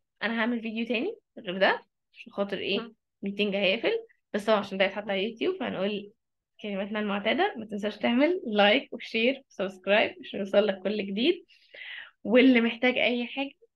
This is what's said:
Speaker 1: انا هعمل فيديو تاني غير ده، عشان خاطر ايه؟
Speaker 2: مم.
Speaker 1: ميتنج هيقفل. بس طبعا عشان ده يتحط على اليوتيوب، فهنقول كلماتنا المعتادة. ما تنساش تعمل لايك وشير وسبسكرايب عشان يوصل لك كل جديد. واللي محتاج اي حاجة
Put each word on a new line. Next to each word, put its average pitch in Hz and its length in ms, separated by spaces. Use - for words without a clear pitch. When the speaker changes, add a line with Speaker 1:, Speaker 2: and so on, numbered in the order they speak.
Speaker 1:
انا 226 180
هعمل 233 200
فيديو 226 240
تاني 247 300
غير 196 200
ده، 320 280
عشان - 180
خاطر 202 260
ايه؟ 196 220
Speaker 2:
مم. 233 160
Speaker 1:
ميتنج 202 340
هيقفل. 233 500
بس 202 120
طبعا 214 140
عشان 190 180
ده 190 80
يتحط 202 180
على 202 160
اليوتيوب، 233 400
فهنقول 196 520
كلماتنا 202 380
المعتادة. 220 580
ما 220 80
تنساش 208 320
تعمل 285 480
لايك 208 480
وشير 233 560
وسبسكرايب - 720
عشان - 180
يوصل 202 280
لك 196 160
كل 202 240
جديد. 240 380
واللي 247 380
محتاج 233 360
اي 240 300
حاجة 277 240